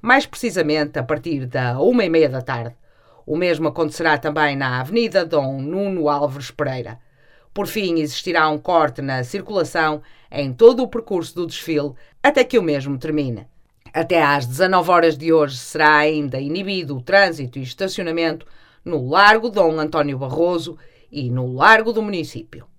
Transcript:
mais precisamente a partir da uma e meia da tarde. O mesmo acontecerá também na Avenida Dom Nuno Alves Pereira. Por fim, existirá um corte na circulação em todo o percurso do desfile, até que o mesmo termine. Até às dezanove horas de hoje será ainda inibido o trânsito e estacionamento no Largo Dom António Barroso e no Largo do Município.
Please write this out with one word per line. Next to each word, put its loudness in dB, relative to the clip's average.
mais 2
precisamente -2
a -4
partir -4
da -2
uma 4
e -2
meia 4
da -4
tarde. -8
O -4
mesmo 0
acontecerá 0
também 0
na -2
Avenida 0
Dom -2
Nuno -2
Alves -2
Pereira. -8
Por -4
fim, -2
existirá -2
um -2
corte 0
na -4
circulação -2
em -6
todo 8
o -2
percurso -6
do -6
desfile, -4
até 2
que 0
o 0
mesmo -4
termine. -6
Até 0
às 2
dezanove 2
horas 4
de 2
hoje 2
será 4
ainda 0
inibido -6
o -10
trânsito 2
e -8
estacionamento -4
no -4
Largo 4
Dom 2
António -2
Barroso -2
e -8
no -4
Largo 4
do -2
Município. -8